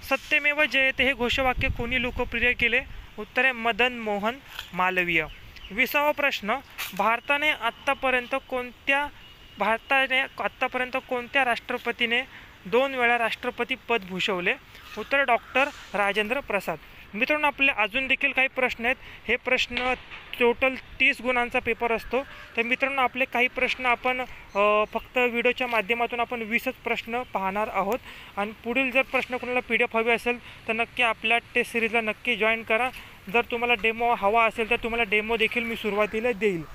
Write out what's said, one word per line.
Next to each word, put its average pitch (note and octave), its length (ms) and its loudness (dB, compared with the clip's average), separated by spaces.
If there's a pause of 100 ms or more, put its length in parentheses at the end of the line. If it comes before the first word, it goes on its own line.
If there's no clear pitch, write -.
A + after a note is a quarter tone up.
सत्यमेव D4 600 2
जयते C4+ 400 2
हे C4 80 4
घोषवाक्य B3 560 0
कोणी A#3+ 340 -2
लोकप्रिय A#3+ 500 0
केले? A#3+ 280 2 (380)
उत्तर G#3+ 240 -2
आहे C4 100 4
मदन A#3 400 0
मोहन A3 460 -2 (340)
मालवीय. F3 520 2 (460)
विसावा C4 400 2
प्रश्न, C#4 460 0 (400)
भारताने A#3 540 2
आत्तापर्यंत B3+ 840 0 (140)
कोणत्या, B3+ 580 -2 (520)
भारताने B3+ 600 2
आत्तापर्यंत B3 760 -2 (120)
कोणत्या B3 360 0
राष्ट्रपतीने A#3+ 760 0 (440)
दोन C4 280 2
वेळा A#3+ 240 4
राष्ट्रपती A#3+ 560 -2 (140)
पद A#3 200 2
भूषवले? F#3 460 0 (440)
उत्तर C#4 260 2
डॉक्टर B3+ 440 2 (260)
राजेंद्र G#3 460 0
प्रसाद. F#3+ 380 -2 (360)
मित्रांनो, D4+ 320 0
आपले C#4 260 2
अजून A3 340 0
देखील C4 260 0
काही C4 160 2
प्रश्न B3 360 -2
आहेत. B3+ 120 2 (320)
हे A3+ 80 2
प्रश्न B3 580 0 (460)
total B3 340 4
तीस - 460 0
गुणांचा A#3+ 380 0
paper A#3 340 -2
असतो. A#3+ 300 -2 (340)
तर A#3 60 0
मित्रांनो, C4+ 400 0
आपले B3 220 0
काही B3 240 0
प्रश्न B3+ 380 -2
आपण, B3+ 340 0 (340)
अ, G#3 300 4 (100)
फक्त - 240 -4
व्हिडिओच्या B3 480 2
माध्यमातून A#3 540 0
आपण A#3 220 -4
वीसच A#3 300 -2
प्रश्न A#3 500 -4
पाहणार G#3 500 -2
आहोत G3 260 0 (380)
आणि G#3 160 -4 (120)
पुढील B3+ 260 0
जर C4 120 2
प्रश्न B3+ 340 -2
कोणाला B3 240 -2
पीडीएफ A#3+ 360 0
हवी A3+ 140 2
असेल, A#3+ 580 -2
तर A3+ 40 0
नक्की A3+ 300 -2
आपल्या A3+ 360 2
test - 340 -2
सिरीजला A3+ 280 0
नक्की A3 360 -2
join A3 260 0
करा. A#3 280 0 (420)
जर A#3 180 4
तुम्हाला A#3+ 240 2
demo A3+ 400 2
हवा G#3+ 320 4
असेल, A3 240 0
तर A#3 60 2
तुम्हाला A#3 260 -2
demo G#3+ 340 0
देखील A3 280 0
मी A#3 120 -4
सुरुवातीला G#3+ 560 0
देईल. F#3+ 300 0 (120)